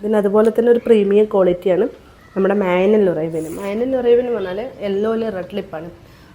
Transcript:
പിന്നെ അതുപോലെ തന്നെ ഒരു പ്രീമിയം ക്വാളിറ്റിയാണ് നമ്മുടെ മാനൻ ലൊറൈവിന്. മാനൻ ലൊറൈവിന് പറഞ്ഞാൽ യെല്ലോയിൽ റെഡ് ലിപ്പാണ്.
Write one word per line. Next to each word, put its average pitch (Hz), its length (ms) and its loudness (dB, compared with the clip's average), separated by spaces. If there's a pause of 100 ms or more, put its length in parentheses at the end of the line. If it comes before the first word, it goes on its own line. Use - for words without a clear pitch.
പിന്നെ 214 180 0
അതുപോലെ 214 360 2
തന്നെ 233 180 4
ഒരു 240 120 0
പ്രീമിയം 208 460 4
ക്വാളിറ്റിയാണ് 185 540 2 (480)
നമ്മുടെ 190 280 0
മാനൻ 190 440 2
ലൊറൈവിന്. 160 420 -2 (100)
മാനൻ 202 360 -4
ലൊറൈവിന് 240 400 2
പറഞ്ഞാൽ 190 260 -6 (240)
യെല്ലോയിൽ 214 380 -2 (140)
റെഡ് 180 220 -10
ലിപ്പാണ്. 165 300 -10 (460)